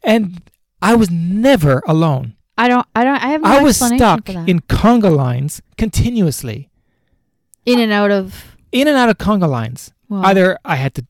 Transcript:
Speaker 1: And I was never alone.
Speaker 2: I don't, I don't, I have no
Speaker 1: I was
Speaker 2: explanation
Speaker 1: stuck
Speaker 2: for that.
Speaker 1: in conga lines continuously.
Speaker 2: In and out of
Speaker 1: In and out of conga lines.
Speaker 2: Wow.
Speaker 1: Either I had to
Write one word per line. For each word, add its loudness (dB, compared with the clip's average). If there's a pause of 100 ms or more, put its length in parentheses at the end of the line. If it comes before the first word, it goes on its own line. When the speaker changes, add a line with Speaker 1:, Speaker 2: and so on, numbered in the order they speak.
Speaker 1:
And -2 (400)
I 2
was 2
never 0
alone. -2 (220)
Speaker 2:
I 2
don't, 2
I 2
don't, 0
I -4
have -2
no 0
Speaker 1:
I 4
was 4
Speaker 2:
explanation 0
Speaker 1:
stuck 2
Speaker 2:
for -12
that. -6
Speaker 1:
in 0
conga 2
lines -4 (160)
continuously. -4 (960)
Speaker 2:
In 2
and 0
out 0
of -6 (160)
Speaker 1:
In 0
and 2
out 2
of 0
conga 0
lines. -6 (160)
Speaker 2:
Wow. -6
Speaker 1:
Either 2
I -4
had -4
to -12